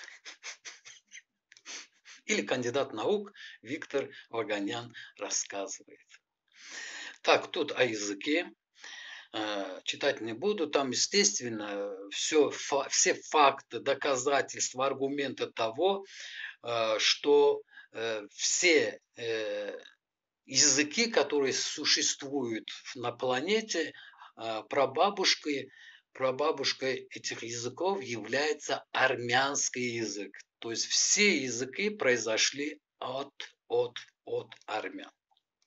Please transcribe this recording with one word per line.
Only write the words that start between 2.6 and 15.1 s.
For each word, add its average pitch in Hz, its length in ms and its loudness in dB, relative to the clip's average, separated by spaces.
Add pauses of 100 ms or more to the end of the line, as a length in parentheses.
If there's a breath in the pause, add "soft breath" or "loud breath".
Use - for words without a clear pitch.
наук 185 400 0 (300 loud breath)
Виктор 135 460 -4 (220 loud breath)
Ваганян 113 640 -4 (260 loud breath)
рассказывает. - 800 -8 (1200 loud breath)
Так, - 280 4
тут 156 220 -2
о 127 120 4
языке. 110 640 -2 (800 loud breath)
Э, 101 520 -4
читать - 360 0
не 113 120 -6
буду. 170 360 -2
Там, 139 220 2
естественно, 107 1040 0 (160)
всё 147 400 4
фа-, - 380 -2
все - 260 4
факты, 139 640 4
доказательства, 135 1080 0
аргументы 135 640 0